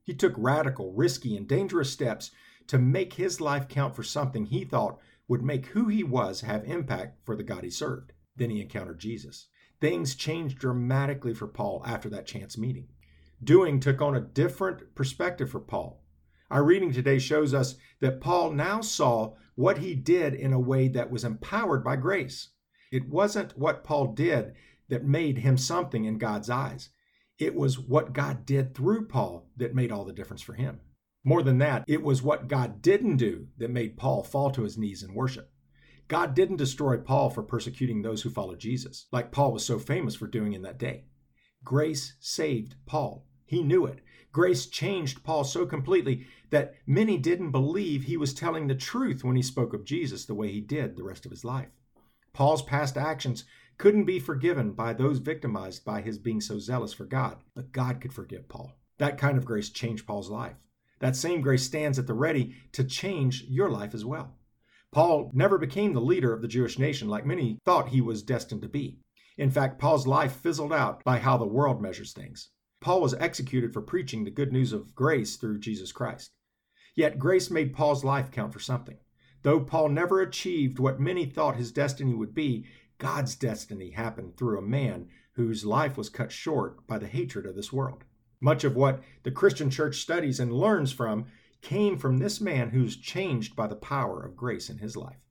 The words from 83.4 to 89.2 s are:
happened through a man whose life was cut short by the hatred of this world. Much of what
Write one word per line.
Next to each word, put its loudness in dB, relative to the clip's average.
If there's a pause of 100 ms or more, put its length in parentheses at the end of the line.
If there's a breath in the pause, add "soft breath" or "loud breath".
happened -8
through 0
a -6
man -2 (260 soft breath)
whose -2
life 2
was -8
cut -6
short -4
by -6
the -6
hatred -6
of -10
this -8
world. -4 (380)
Much 4
of 4
what 4 (220 loud breath)